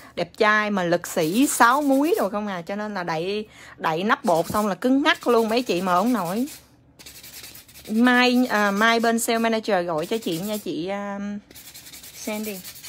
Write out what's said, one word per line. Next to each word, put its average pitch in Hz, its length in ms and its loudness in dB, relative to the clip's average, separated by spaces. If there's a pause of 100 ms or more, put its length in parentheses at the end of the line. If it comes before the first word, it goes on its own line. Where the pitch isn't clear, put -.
(160)
đẹp 170 220 -6
trai 214 340 2
mà 190 120 -2
lực 175 240 0
sĩ 190 400 0
sáu 254 340 4
múi 285 360 2
đồ 214 120 0
không 208 180 -6
à, 185 140 -6
cho 196 140 -8
nên 208 180 -8
là 190 100 -6
đậy, 180 440 -4 (300)
đậy 165 260 -2
nắp - 220 -2
bột 170 240 2
xong 214 180 0
là 185 80 -2
cứng 262 280 2
ngắc 330 240 0
luôn, 226 220 4
mấy 233 140 0
chị 180 180 -2
mở 185 200 2
không 240 120 2
nổi. 208 340 -2 (1400)
Mai, 247 600 4
à, 208 220 2
mai 226 280 2
bên 226 200 2
sale 226 200 0
manager 220 480 0
gọi 160 180 -2
cho 226 120 -2
chị 180 220 -4
nha 214 240 -6
chị, 165 240 -6
à, 202 320 -8 (960)
Sandy. 214 420 -8 (340)